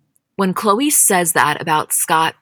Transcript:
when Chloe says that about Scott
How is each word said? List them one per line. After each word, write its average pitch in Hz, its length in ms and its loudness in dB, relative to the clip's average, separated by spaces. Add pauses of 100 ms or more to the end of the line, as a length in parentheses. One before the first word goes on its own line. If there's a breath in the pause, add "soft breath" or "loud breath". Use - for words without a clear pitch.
(360)
when 185 180 0
Chloe 226 360 0
says 180 420 2
that 147 280 0
about 156 320 -2
Scott 160 500 0